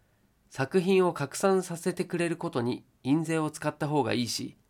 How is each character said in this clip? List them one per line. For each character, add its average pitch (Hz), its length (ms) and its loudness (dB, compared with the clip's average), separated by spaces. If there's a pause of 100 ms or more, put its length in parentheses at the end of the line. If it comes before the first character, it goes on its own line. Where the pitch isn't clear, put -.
(500)
作 135 300 0
品 185 260 4
を 170 80 0
拡 - 240 -4
散 190 240 4
さ 170 160 -10
せ 180 160 -4
て 185 100 -4
く 180 140 -4
れ 170 100 0
る 170 80 -2
こ 170 140 -6
と 131 100 -2
に 120 240 -2 (200)
印 147 200 2
税 160 140 0
を 151 120 0
使 - 160 -10
っ 147 80 0
た 151 140 -4
方 147 140 2
が 110 100 0
い 120 120 0
い 110 40 -4
し、 - 300 -8 (100)